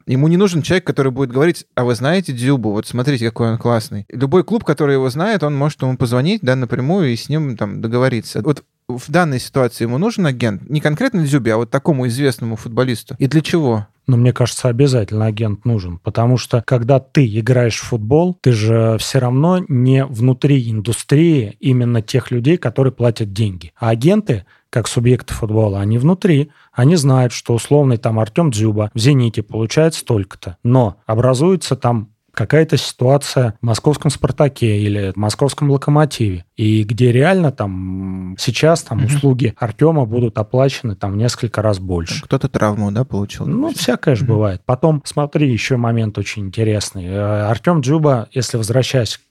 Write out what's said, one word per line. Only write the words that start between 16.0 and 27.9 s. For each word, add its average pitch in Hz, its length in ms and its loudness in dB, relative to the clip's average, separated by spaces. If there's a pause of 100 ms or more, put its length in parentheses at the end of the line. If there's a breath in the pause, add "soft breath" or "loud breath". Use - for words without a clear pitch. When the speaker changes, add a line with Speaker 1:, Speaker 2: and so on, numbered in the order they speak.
Speaker 2:
что, 120 300 -2
когда 127 320 2
ты - 260 2 (140)
играешь 120 400 2
в - 60 -12
футбол, 147 560 0
ты 127 100 4
же 113 480 2
все - 220 -2
равно 151 480 2
не 131 360 4
внутри 131 640 2
индустрии 120 920 0
именно 120 420 2
тех - 300 -2
людей, 127 240 2
которые 131 360 0
платят 113 400 -2
деньги. 95 460 -4
А 117 120 0
агенты, 139 560 2 (240 soft breath)
как 113 180 -2
субъекты 120 460 0
футбола, 107 460 0
они 104 180 0
внутри. 156 520 2 (220 soft breath)
Они 139 240 4
знают, 131 360 2
что - 220 -4
условный 131 440 2